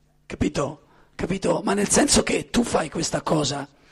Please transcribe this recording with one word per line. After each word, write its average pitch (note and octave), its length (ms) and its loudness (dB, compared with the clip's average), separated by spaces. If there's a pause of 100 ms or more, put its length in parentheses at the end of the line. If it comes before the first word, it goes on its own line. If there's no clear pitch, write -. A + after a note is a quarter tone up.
(280)
capito? D3 540 -4 (340)
Capito? F3 480 -2
Ma G3+ 100 0
nel G3+ 160 0
senso - 320 4
che - 280 -2
tu A#3+ 140 2
fai - 260 0
questa D#3 320 -4
cosa, C#3+ 460 -2 (240)